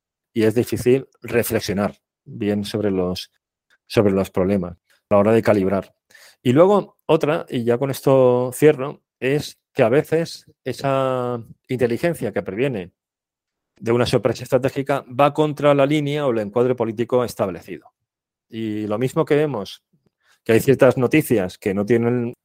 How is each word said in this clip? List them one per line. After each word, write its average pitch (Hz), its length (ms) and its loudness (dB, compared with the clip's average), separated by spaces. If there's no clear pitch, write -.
y 113 100 0
es 110 120 2
difícil 123 520 0
reflexionar 104 800 -2
bien 104 420 -4
sobre 104 240 -4
los, 92 420 -4
sobre 101 260 2
los 95 200 0
problemas 90 460 -2
a - 60 0
la - 20 6
hora 101 160 4
de 113 100 4
calibrar. 98 500 0
Y 123 120 2
luego 185 520 2
otra, 156 440 0
y 123 140 -4
ya 117 140 0
con 139 140 -4
esto 127 640 2
cierro, 147 500 2
es 139 400 -4
que 135 100 2
a 113 60 4
veces 156 560 -2
esa 127 800 -4
inteligencia 123 640 -2
que 101 100 -6
previene 98 500 -6
de 110 140 -2
una 120 140 2
sorpresa 117 380 0
estratégica 135 640 -2
va 139 260 2
contra 147 400 2
la 139 120 2
línea 147 420 -2
o 127 40 2
el 113 80 -2
encuadre 120 360 0
político 117 480 -2
establecido. 95 720 -8
Y 107 380 -6
lo 104 100 -2
mismo 135 280 -2
que 147 100 0
vemos, 139 480 -4
que 113 100 2
hay 113 60 6
ciertas 127 380 4
noticias 120 600 0
que 101 160 -4
no 101 120 -2
tienen 120 480 0